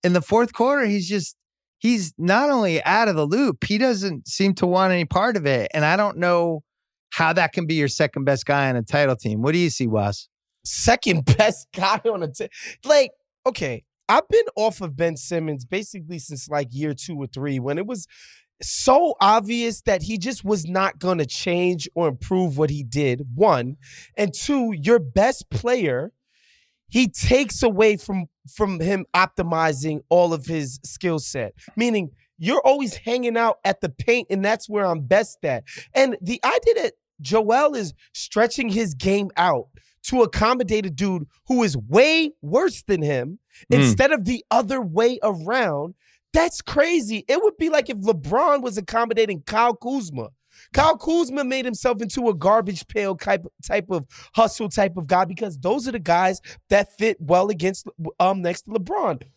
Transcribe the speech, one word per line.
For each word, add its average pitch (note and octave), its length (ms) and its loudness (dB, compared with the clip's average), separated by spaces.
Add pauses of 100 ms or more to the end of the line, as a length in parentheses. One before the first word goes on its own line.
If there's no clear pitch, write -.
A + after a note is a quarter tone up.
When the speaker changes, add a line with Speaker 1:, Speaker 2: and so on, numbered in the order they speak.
Speaker 1:
In F3+ 100 2
the F3+ 80 2
fourth A3+ 320 0
quarter, C4+ 320 2
he's G3+ 220 -2
just, F#3+ 280 -4 (420)
he's G#3+ 400 0
not G3+ 320 2
only G#3 340 0
out G#3+ 240 2
of F#3+ 80 0
the D#3 100 2
loop, G3 380 0
he G#3 140 -2
doesn't G3+ 500 -2
seem G3 280 0
to F#3+ 100 0
want F#3 280 2
any F3 120 0
part G#3+ 320 0
of D#3+ 80 -2
it. B2+ 280 0
And D3+ 120 0
I D#3+ 120 4
don't G#3 200 0
know E3+ 460 0 (480)
how E3 220 2
that E3+ 200 2
can F3 120 -4
be D#3 100 -2
your D3 120 2
second C#3 380 -2
best C#3 200 0
guy C#3+ 240 2
on B2+ 60 0
a A#2+ 80 -2
title C#3 320 2
team. G#2+ 260 -4
What C#3+ 120 0
do E3+ 40 2
you F3 120 2
see, B2+ 180 -4
Wes? G#2 400 -2 (360)
Speaker 2:
Second G3+ 600 0
<laughs> - 120 6
best G#3+ 380 0
guy G3 300 0
on G#3+ 180 -2
a D3 80 -8
team? - 180 -10 (360)
Like, C#4+ 260 4 (340)
okay, C#3+ 380 -4 (240)
I've B3 220 2
been A4+ 160 4 (100)
off G#3+ 260 0
of D#3 140 -8
Ben D#3+ 220 -2
Simmons D#3 480 -6
basically F3+ 540 -10
since, C#3 300 -14
like, D3 220 -2
year D3 220 -4
two D#3+ 240 -10
or C#3 100 -8
three C3+ 320 -6
when C#3 180 -4
it F#3+ 100 -4
was A3 200 -10 (540)
so D4 600 2
obvious A3 640 2
that G3 200 0
he G#3 140 -6
just G3+ 260 -8
was F#3+ 220 -2
not F#3 340 -2
gonna F3 260 0
change F3+ 680 -2
or E3 120 0
improve D#3 500 -2
what D3+ 120 2
he D3 140 -6
did, C3 500 -2
one. C#3 440 2 (400)
And G3+ 160 0
two, B3 400 -2
your F#3+ 260 4
best F#3+ 500 0
player, F3 640 -2 (760)
he B3 180 2
takes B3+ 560 0
away G#3+ 340 4
from, F#3+ 280 -6 (280)
from G3 260 -2
him F#3 260 -2 (100)
optimizing D#3+ 960 0
all F3 240 6
of D3 120 -6
his D3 380 -6
skill E3+ 360 -4
set. A#2+ 340 -8 (240)
Meaning, G#3+ 320 0 (280)
you're G3+ 280 0
always C4 320 2
hanging A#3+ 400 -2
out A#3 260 0
at G3 160 -2
the F3+ 100 -4
paint, A#3 400 0
and G3 140 -2
that's G#3+ 240 -2
where G#3 180 -2
I'm E3 160 -2
best F#3 440 0
at. B2+ 180 -2 (300)
And C4 280 2
the F#3 220 -4
idea D#4 380 2
that C4+ 120 -2 (280)
Joel A3+ 540 2
is F#3+ 180 -6 (200)
stretching A#3 560 -2
his G3+ 240 0
game G3 440 0
out D#3+ 300 2 (360)
to B3+ 200 4
accommodate G#3+ 600 0
a F#3+ 40 -4
dude F3 380 -4 (200)
who B3 160 2
is D#3 140 0
way C#4+ 540 4 (100)
worse B3+ 420 0
than F#3 200 0
him D3 360 -4 (300)
Speaker 1:
Mm. C#3 120 6
Speaker 2:
instead C#3 320 6
of A#3+ 100 0
the A#3 260 -4
other A#3+ 320 2
way A3+ 400 0
around, F3+ 760 -2 (360)
that's E4+ 300 0
crazy. C#4+ 680 0
It E4 160 2
would A4 140 2
be D#4+ 120 0
like D4+ 200 0
if A#3+ 80 -6
LeBron A3 640 0
was A#3+ 160 -6
accommodating A3 640 -2
Kyle A3+ 340 2
Kuzma. F3+ 540 -8 (420)
Kyle D#4 260 4
Kuzma D4 460 0
made C4 220 -4
himself A#3+ 360 -2
into A#3 280 -2
a G#3+ 40 2
garbage F#3+ 540 0
pail G3 300 -4
type, F#3+ 280 -2 (200)
type F#3+ 240 -2
of E3 160 -4 (280)
hustle A3 360 2
type F#3+ 260 -2
of E3+ 120 -8
guy F3+ 180 2
because F3 340 -8
those A#3 300 -2
are - 20 -8
the A#3 80 -6
guys F3+ 400 2 (300)
that G3+ 280 2
fit A3 220 0
well F3 300 2
against, F#3+ 380 -4 (340)
um, F#3+ 200 2
next F3 200 -4
to G3+ 100 -18
LeBron. G#3+ 520 -4 (140)